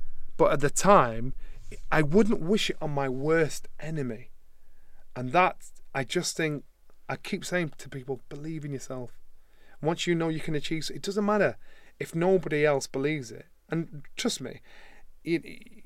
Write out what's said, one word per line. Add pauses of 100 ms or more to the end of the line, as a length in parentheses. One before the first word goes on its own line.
(380)
But
at
the
time, (580)
I
wouldn't
wish
it
on
my
worst (140)
enemy. (840)
And
that, (360)
I
just
think, (460)
I
keep
saying
to
people,
"Believe
in
yourself." (720)
Once
you
know
you
can
achieve,
it
doesn't
matter (420)
if
nobody
else
believes
it. (220)
And (120)
trust
me, (640)
it, (420)